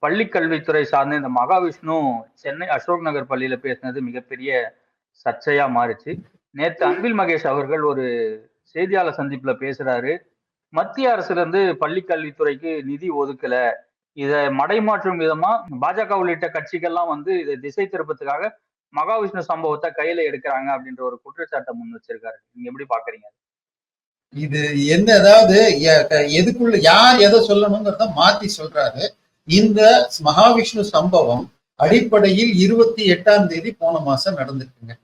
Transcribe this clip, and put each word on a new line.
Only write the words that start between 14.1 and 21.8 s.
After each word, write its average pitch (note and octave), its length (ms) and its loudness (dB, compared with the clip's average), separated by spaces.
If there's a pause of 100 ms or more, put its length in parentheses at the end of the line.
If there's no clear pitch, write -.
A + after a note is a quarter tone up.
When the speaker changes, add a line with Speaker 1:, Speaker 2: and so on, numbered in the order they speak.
Speaker 1:
இதை C#3+ 260 -2
மடைமாற்றும் F#3 800 -2
விதமா E3 420 -2 (200)
பாஜக F#3+ 300 -4
உள்ளிட்ட F3 420 -4
கட்சிகள்லாம் E3+ 540 -6
வந்து E3 320 -4
இதை D3 160 -6
திசை C#3+ 360 -8
திருப்பத்துக்காக D3+ 580 -6 (460)
மகாவிஷ்ணு G3 440 -4
சம்பவத்தை D#3+ 580 -6
கையில E3 220 -4
எடுக்கிறாங்க C#3 580 -4
அப்படின்ற C3 240 -14
ஒரு B2 220 -8
குற்றச்சாட்டை D#3 540 -10
முன் A#2 220 -16